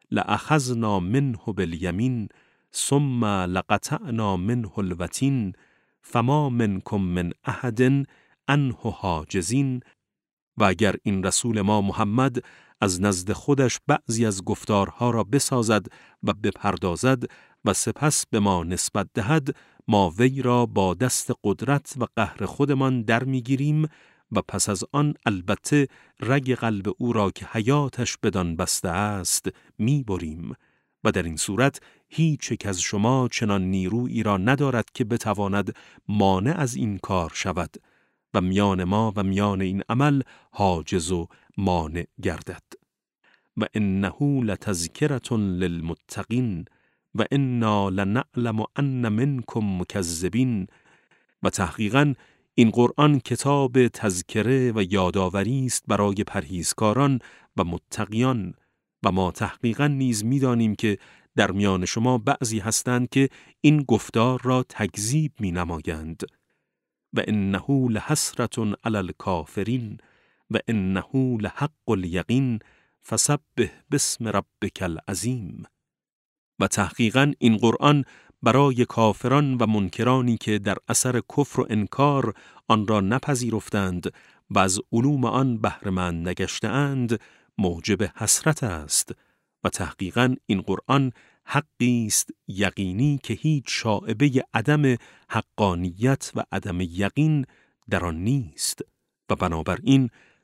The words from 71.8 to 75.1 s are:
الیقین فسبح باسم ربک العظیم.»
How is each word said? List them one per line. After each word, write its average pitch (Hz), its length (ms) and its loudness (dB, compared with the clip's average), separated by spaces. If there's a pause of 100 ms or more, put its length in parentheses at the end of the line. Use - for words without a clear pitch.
الیقین 107 720 0 (480)
فسبح - 640 0 (200)
باسم 139 380 -2
ربک - 540 -4
العظیم.» 95 800 -6 (960)